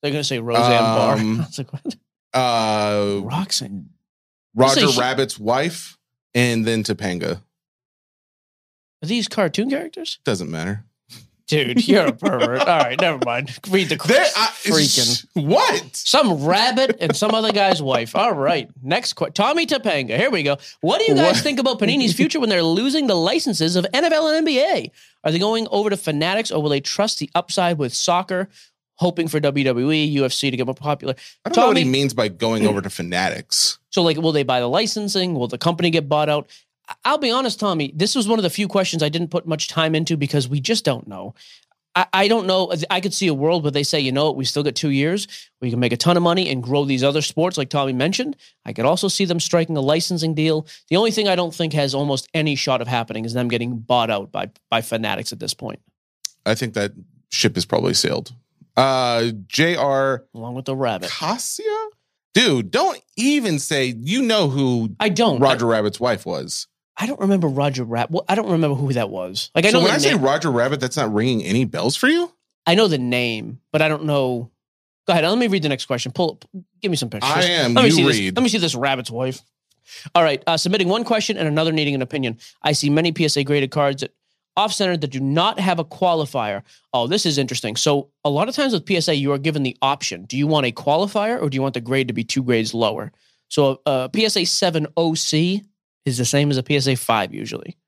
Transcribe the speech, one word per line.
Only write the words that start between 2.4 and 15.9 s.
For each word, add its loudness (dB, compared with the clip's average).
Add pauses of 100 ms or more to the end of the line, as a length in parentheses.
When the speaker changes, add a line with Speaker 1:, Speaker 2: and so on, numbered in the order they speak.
Speaker 1:
Roxanne. -6 (640)
Speaker 2:
Roger 4
Speaker 1:
Say 2
she 0
Speaker 2:
Rabbit's -2
wife, -4 (380)
and 2
then 0
Topanga. -4 (1600)
Speaker 1:
Are -10
these -2
cartoon 0
characters? -8
Speaker 2:
Doesn't -2
matter. -6 (600)
Speaker 1:
Dude, 0
you're 6
a 0
pervert. 0
All 4
right, 0
never 2
mind. -4 (140)
Read 2
the 0
Speaker 2:
There, 4
Speaker 1:
question. 2
Speaker 2:
I, 0
Speaker 1:
Freaking. 0 (200)
Speaker 2:
what? 2